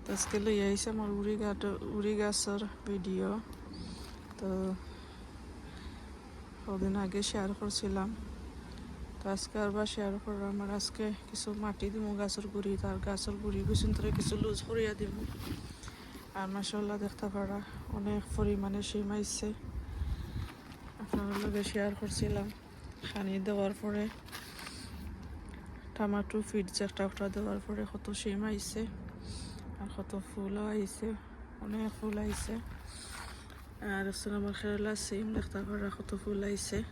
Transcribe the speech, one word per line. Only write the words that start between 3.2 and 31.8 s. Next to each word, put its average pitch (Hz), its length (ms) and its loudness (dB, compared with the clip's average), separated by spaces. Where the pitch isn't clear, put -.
তো 190 100 0
কদিন 190 380 2
আগে 196 180 2
শেয়ার 196 180 2
করছিলাম, 202 500 2
তো - 60 -6
আজকে - 220 -2
আবার 208 260 4
শেয়ার 202 200 2
করলাম। 196 380 0
আর 196 60 0
আজকে - 260 0
কিছু - 200 -2
মাটি 202 300 0
দিব 214 120 0
গাছের 202 340 0
গুড়ি, 202 180 0
তার 190 220 2
গাছের 202 380 0
গুড়ি 202 240 2
পিছন 214 280 6
থেকে 214 220 4
কিছু - 160 4
লুজ 214 160 4
করিয়া 220 300 4
দিব। 202 140 0
আর 190 160 0
মাশাআল্লাহ, 208 500 2
দেখতে 202 300 -2
পারা 202 240 2
অনেক 208 240 2
পরিমাণে 202 540 4
শিম 208 260 2
আইছে, 208 320 0
আপনাদের 202 420 2
লগে 208 280 2
শেয়ার 202 280 4
করছিলাম। 208 500 2
পানি 196 240 0
দেওয়ার 202 340 4
পরে 208 220 2
টমেটো 202 440 4
ফিট 196 260 2
যে - 140 2
একটা - 180 -2
ওটা 196 300 0
দেওয়ার 202 300 0
পরে 208 160 -2
কত 202 140 -6
শিম 202 300 0
আইছে 208 320 -2
আর 202 140 -4
কত - 180 -4
ফুলও 202 360 -2
আইছে, 214 340 0
অনেক 214 320 0